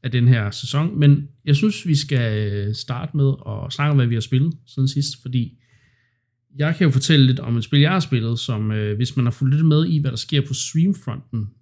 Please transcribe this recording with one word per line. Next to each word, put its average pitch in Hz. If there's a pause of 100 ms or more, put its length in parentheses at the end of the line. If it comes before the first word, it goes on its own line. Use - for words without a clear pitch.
af 123
den 120
her 113
sæson. 147
Men 143 (160)
jeg 147
synes, 208
vi 156
skal, 113
øh, 104
starte -
med 139 (140)
at 107
snakke 147
om, 143
hvad 123
vi 117
har 113
spillet 139 (120)
siden 131
sidst, 143
fordi 127 (1000)
jeg 156
kan 185
jo 147
fortælle 135
lidt 131
om 117
et 113
spil, 143
jeg 151
har 190
spillet, 117
som, 107
øh, 107
hvis 123
man 123
har 120
fulgt 135
lidt 160
med 151
i, 165
hvad 139
der 123
sker 139
på 135
streamfronten 127 (120)